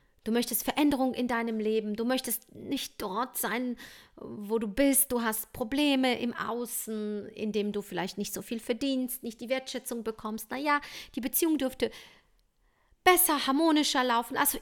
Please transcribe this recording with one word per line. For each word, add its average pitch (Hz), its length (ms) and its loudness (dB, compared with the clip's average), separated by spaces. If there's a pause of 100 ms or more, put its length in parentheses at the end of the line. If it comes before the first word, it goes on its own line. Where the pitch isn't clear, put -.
(240)
du 220 80 -2
möchtest 240 320 0
Veränderung 269 500 2
in 247 140 -2
deinem 233 320 -2
Leben, 214 340 0
du 226 100 -4
möchtest 254 500 -2
nicht - 460 -6
dort 214 360 -4
sein, 240 420 -2 (380)
wo 214 420 -4
du 220 80 -2
bist, 262 460 4
du 240 100 0
hast 220 300 -4
Probleme 262 640 2
im 240 160 -2
Außen, 214 920 -6
in 214 240 -6
dem 208 200 0
du 208 100 -2
vielleicht 180 360 -4
nicht 202 160 -4
so - 80 -6
viel 226 160 -6
verdienst, 254 640 -2
nicht 233 180 -10
die 233 80 -10
Wertschätzung 262 540 -4
bekommst. 220 480 -6
Na 247 60 -6
ja, 294 240 2 (340)
die 240 60 -4
Beziehung 302 380 2
dürfte 240 340 0 (1120)
besser, 349 420 6
harmonischer 302 560 4
laufen. 240 340 0
Also - 260 2